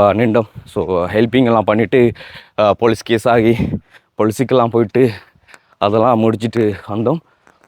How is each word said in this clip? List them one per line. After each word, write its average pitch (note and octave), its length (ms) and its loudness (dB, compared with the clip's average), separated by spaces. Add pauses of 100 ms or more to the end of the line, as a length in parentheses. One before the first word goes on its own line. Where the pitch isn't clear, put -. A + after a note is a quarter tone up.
(200)
நின்றோம். A2+ 300 0 (240)
So, G2+ 80 -4 (320)
ஹெல்பிங் A#2+ 380 2
எல்லாம் G#2+ 180 0
பண்ணிட்டு, A2+ 320 2 (580)
ஆ, G#2+ 60 2 (160)
போலீஸ் A#2 280 0
கேஸ் A2+ 260 0
ஆகி, A#2 180 4 (640)
போலீஸுக்கெல்லாம் A2+ 580 0
போயிட்டு, A#2 300 0 (800)
அதெல்லாம் A2 400 2
முடிச்சிட்டு A2+ 400 -2 (260)
வந்தோம். A#2 300 -4 (460)